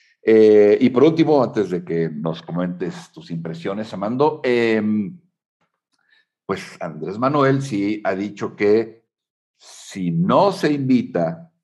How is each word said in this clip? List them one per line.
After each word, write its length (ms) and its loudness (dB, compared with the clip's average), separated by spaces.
Eh, 520 8
y 100 4
por 140 4
último, 380 4
antes 280 -2
de 140 -4
que 260 -2
nos 320 -8
comentes 680 -8
tus 180 -20
impresiones, 640 -8
Armando, 500 -2
em, 760 0
pues 360 -8
Andrés 360 -10
Manuel 460 0
sí 420 -4
ha 100 -2
dicho 420 -8
que 480 0
si 540 -10
no 420 2
se 200 -2
invita 800 -2